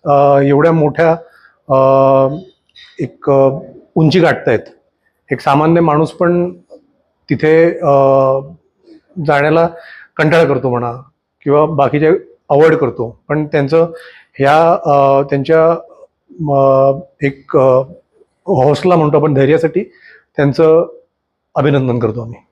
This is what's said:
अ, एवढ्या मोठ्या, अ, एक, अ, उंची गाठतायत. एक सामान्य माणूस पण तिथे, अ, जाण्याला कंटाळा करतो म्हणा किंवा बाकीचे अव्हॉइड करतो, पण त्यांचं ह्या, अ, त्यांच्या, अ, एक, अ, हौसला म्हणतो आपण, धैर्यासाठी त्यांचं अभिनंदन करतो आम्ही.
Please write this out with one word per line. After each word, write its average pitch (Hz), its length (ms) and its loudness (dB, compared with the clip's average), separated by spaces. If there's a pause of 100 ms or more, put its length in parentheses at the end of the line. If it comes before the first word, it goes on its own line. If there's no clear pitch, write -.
अ, 143 360 2
एवढ्या 143 320 2
मोठ्या, 160 400 0 (560)
अ, 135 600 2 (720)
एक, - 300 -8
अ, 135 180 4 (460)
उंची 160 260 2
गाठतायत. 135 420 -2 (720)
एक 127 80 -8
सामान्य 156 400 0
माणूस 156 320 0
पण 175 400 -2 (800)
तिथे, 165 480 2
अ, 156 140 -2 (1300)
जाण्याला 156 420 0 (480)
कंटाळा 160 280 2
करतो 135 260 -2
म्हणा 120 220 -6 (500)
किंवा 147 240 0
बाकीचे 147 400 -2 (420)
अव्हॉइड 156 260 4
करतो, 120 540 -6
पण 151 180 -4
त्यांचं 151 400 0 (520)
ह्या, 156 340 2
अ, 139 500 0
त्यांच्या, 151 480 0 (800)
अ, 135 480 2 (240)
एक, 139 340 -6
अ, 131 260 2 (640)
हौसला 147 500 0
म्हणतो 151 200 0
आपण, 151 180 0
धैर्यासाठी 156 580 -2 (440)
त्यांचं 160 500 2 (680)
अभिनंदन 135 440 -2
करतो 113 220 -4
आम्ही. 117 180 -16 (140)